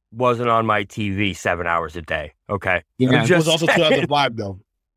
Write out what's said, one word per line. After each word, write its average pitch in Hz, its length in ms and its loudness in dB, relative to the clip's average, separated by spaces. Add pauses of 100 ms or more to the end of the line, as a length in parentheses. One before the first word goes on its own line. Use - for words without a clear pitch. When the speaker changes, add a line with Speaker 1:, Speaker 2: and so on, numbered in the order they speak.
(120)
Speaker 1:
wasn't 120 360 0
on 113 180 2
my 104 180 0
T 104 260 -6
V 95 240 -2
seven 87 320 -2
hours 85 300 -2
a 85 60 -10
day. 78 300 -6 (180)
Okay. 92 320 -2 (160)
Speaker 2:
Yeah. 127 120 2
Speaker 1:
I'm 127 40 4
Speaker 3:
It 120 60 4
was 117 80 0
Speaker 1:
just 165 200 4
Speaker 3:
also 165 180 0
Speaker 1:
saying. 226 120 2
Speaker 3:
two 170 60 4
thousand 156 240 2
five 135 280 0
though. 98 240 -8 (360)